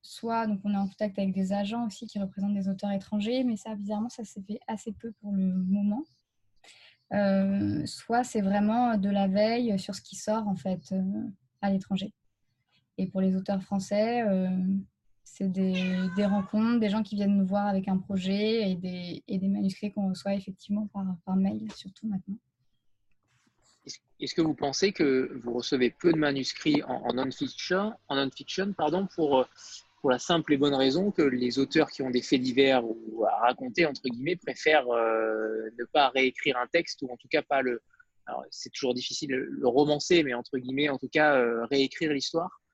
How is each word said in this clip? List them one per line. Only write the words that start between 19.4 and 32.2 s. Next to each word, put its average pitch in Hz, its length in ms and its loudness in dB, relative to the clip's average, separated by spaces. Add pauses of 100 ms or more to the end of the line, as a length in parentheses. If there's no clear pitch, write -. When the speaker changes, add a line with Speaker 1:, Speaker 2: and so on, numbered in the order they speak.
Speaker 1:
manuscrits 196 460 -2
qu'on 196 160 -2
reçoit 190 240 -2
effectivement 202 540 -4
par, 196 180 -6 (200)
par 190 120 0
mail, 214 280 0 (100)
surtout - 320 -12
maintenant. 196 280 -6 (1500)
Speaker 2:
Est-ce, - 120 -16 (220)
est-ce - 160 -8
que 170 60 2
vous 160 120 2
pensez 147 380 0
que 135 520 2
vous 120 100 -4
recevez 123 380 2
peu - 200 2
de 165 60 4
manuscrits 143 640 0
en, 127 120 -4 (100)
en 123 80 0
non-fiction, 147 800 -2 (160)
en 143 80 -2
non-fiction, 143 560 -4
pardon, 175 420 0
pour, 143 240 4
euh, 127 60 4 (560)
pour 143 100 2
la 123 80 2
simple 165 320 2
et 143 60 6
bonne 139 180 4
raison 139 360 2
que - 100 0
les 127 360 2
auteurs 143 340 2
qui - 100 -10
ont 131 80 -2
des 123 120 0